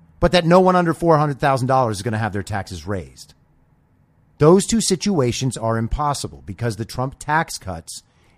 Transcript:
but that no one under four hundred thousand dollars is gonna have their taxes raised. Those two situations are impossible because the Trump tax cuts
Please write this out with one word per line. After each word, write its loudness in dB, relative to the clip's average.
but 2
that 2
no 6
one 4
under 2
four 4
hundred 0
thousand 0
dollars 2
is -10
gonna -4
have -4
their -6
taxes -8
raised. -10
Those 6
two 0
situations -2
are -2
impossible -4
because -6
the -8
Trump -8
tax -4
cuts -14